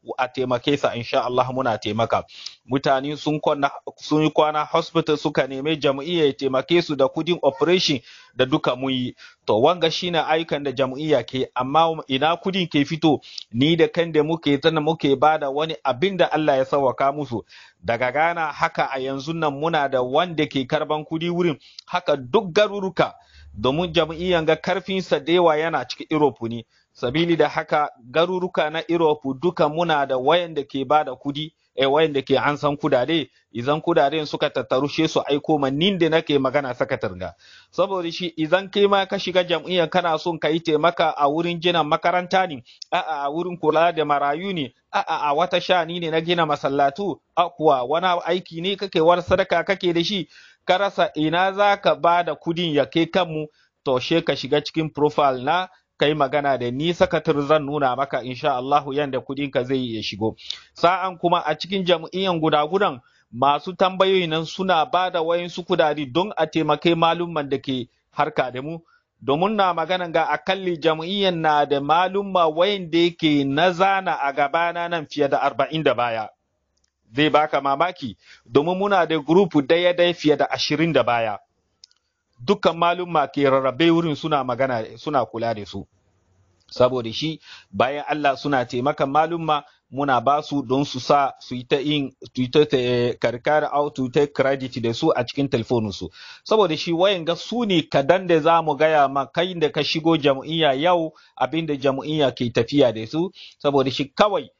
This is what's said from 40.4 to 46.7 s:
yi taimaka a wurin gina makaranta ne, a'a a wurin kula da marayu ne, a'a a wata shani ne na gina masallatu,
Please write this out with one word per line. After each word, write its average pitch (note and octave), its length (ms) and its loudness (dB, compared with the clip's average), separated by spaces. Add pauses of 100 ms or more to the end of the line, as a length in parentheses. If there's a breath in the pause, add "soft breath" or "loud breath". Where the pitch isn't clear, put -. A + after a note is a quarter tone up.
yi E3 100 0
taimaka E3 580 2
a D3 120 2
wurin E3+ 300 -2
gina E3+ 240 0
makaranta F3 640 0
ne, C3+ 160 -10 (280 loud breath)
a'a D#3 340 -4
a C#3+ 60 -2
wurin F3 260 -6
kula D#3+ 340 2
da D#3 140 -2
marayu D3 480 -2
ne, C#3+ 200 -6 (200)
a'a D#3 360 -2
a C#3+ 40 2
wata F3+ 280 0
shani F3 380 0
ne D#3+ 120 -4
na D#3+ 100 0
gina E3+ 240 0
masallatu, C#3+ 760 -2 (160)